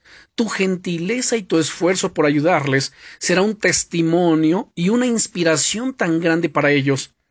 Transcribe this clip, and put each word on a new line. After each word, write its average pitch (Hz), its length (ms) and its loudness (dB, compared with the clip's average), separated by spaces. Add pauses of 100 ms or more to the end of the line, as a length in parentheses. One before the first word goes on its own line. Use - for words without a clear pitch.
(340)
Tu 226 140 -2
gentileza 190 880 -4
y 220 60 -4
tu 180 160 0
esfuerzo 180 560 -2
por 156 100 0
ayudarles 143 680 0 (260)
será 185 240 0
un 214 140 0
testimonio 165 1160 0
y 175 140 -2
una 240 180 2
inspiración 196 880 -2
tan 165 260 0
grande 165 280 0
para 143 240 0
ellos, 139 420 0 (160)